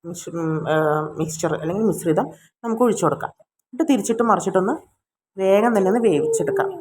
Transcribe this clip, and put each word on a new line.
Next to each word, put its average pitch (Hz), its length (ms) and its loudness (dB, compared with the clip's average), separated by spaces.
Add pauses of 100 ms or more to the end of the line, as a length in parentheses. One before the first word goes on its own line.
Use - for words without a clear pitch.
മിശ്ര-, 170 300 -12
ഉം, 160 240 -4 (100)
ഏഹ്, 156 340 2 (140)
മിക്സ്ചർ 160 380 -2
അല്ലെങ്കിൽ 190 320 -2
മിശ്രിതം 170 420 0 (320)
നമുക്ക് 226 240 0
ഒഴിച്ചു 196 220 2
കൊടുക്കാം. - 260 -2 (400)
എന്നിട്ട് 320 160 0
തിരിച്ചിട്ട് 226 340 0
മറിച്ചിട്ടൊന്ന് 190 540 2 (600)
വേഗം 202 360 4
തന്നെ 190 180 2
ഒന്ന് 226 140 2
വേവിച്ചെടുക്കാം. 156 640 0 (100)